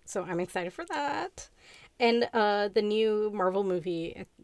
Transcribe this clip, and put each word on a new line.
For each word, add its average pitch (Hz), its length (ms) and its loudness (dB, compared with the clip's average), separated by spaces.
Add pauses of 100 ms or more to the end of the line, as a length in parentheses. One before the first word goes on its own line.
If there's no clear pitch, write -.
so 185 180 -6
I'm 170 160 -4
excited 180 320 -4
for 339 140 -12
that. 302 640 -6 (500)
And, 233 320 4
uh, 208 380 2
the 214 120 2
new 214 520 2
Marvel 196 320 2
movie 175 600 -4 (180)